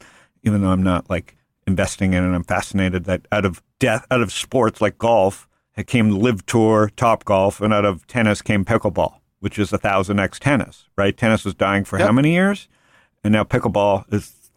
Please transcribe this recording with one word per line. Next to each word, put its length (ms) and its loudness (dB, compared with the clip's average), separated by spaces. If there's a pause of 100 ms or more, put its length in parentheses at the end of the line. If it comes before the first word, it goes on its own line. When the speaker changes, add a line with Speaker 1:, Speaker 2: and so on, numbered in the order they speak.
(420)
Speaker 1:
even 220 0
though 60 2
I'm 120 2
not, 300 0
like, 260 -8 (300)
investing 460 -2
in 100 0
it. 120 0
I'm 80 -4
fascinated 640 -2
that 260 -4
out 140 0
of 160 -4 (180)
death, 300 0
out 120 0
of 120 -4
sports 480 -2
like 160 -2
golf, 500 0 (300)
it 100 -8
came 220 2
Live 360 0
Tour, 520 2
Top 260 0
Golf, 380 0
and 120 0
out 120 2
of 220 -2
tennis 340 0
came 240 -2
pickleball, 500 -2 (240)
which 180 -8
is 140 -2
a 60 -2
thousand 420 0
X 200 -4
tennis, 480 -4 (100)
right? 180 0
Tennis 300 0
was 80 -6
dying 320 0
for 120 -6
Speaker 2:
Yep. 100 2
Speaker 1:
how 60 2
many 200 2
years? 340 -2 (560)
And 80 0
now 140 2
pickleball 680 0
is 140 -4 (300)